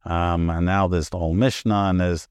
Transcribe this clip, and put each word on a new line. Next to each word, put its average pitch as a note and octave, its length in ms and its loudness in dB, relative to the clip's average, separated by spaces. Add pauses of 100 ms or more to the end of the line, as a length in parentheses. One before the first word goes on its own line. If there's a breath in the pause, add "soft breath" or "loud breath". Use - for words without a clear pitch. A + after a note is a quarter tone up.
Um, E2+ 460 0
and E2+ 160 0
now F#2+ 200 2
there's F2 220 -2
the F#2 80 -8
All E2 160 -2
Mishnah, G#2 560 0
and F#2 100 2
there's F2+ 320 -2